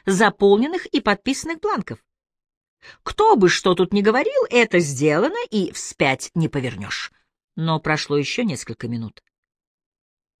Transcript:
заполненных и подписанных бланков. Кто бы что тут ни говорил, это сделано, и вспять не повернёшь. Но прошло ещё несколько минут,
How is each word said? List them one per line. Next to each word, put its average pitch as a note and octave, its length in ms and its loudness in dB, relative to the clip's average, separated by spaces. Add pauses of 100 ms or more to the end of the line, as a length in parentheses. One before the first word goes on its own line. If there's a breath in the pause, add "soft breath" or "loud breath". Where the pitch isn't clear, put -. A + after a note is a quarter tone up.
заполненных G3+ 800 2
и - 140 -2
подписанных - 600 -4
бланков. F4 420 -6 (1000 loud breath)
Кто G#4+ 340 2
бы F#3 120 6
что F3+ 260 2
тут F#3 180 0
ни G3+ 80 2
говорил, C#4 500 0
это A3+ 300 2
сделано, D#3 580 0 (120)
и F#3+ 220 -2
вспять - 640 -4
не D#3+ 140 0
повернёшь. A2+ 640 -8 (440)
Но D#3+ 240 -2
прошло D3+ 360 -2
ещё C#3+ 260 -2
несколько B2+ 460 -6
минут, A2+ 340 -10 (1200)